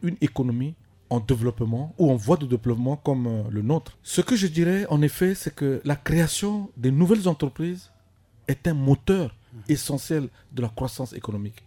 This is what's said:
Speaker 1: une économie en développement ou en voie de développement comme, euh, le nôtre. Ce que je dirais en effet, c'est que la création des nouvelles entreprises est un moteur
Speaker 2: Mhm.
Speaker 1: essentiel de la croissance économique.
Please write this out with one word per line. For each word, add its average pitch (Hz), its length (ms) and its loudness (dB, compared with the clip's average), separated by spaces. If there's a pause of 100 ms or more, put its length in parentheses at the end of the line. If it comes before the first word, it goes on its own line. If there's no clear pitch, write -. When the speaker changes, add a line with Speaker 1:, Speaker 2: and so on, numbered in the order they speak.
Speaker 1:
une 170 180 -2
économie 127 540 -2 (340)
en 120 120 0
développement 120 760 -2
ou 156 120 6
en 127 60 4
voie 117 200 2
de 147 100 -2
développement 123 500 0
comme, 131 320 -2
euh, 110 200 -2
le 107 140 -4
nôtre. 143 400 -2
Ce - 180 -2
que 254 140 0
je 190 140 2
dirais 170 420 0
en 147 120 4
effet, 180 340 2
c'est - 180 -8
que 135 300 -2
la 143 100 0
création 196 800 0
des 123 140 0
nouvelles 180 380 4
entreprises 160 640 -4 (560)
est - 180 -2
un 165 80 2
moteur 139 600 2 (200)
Speaker 2:
Mhm. 113 140 -18
Speaker 1:
essentiel 143 600 -2 (240)
de 123 100 -4
la 117 60 -2
croissance 123 440 -6
économique. 104 540 -8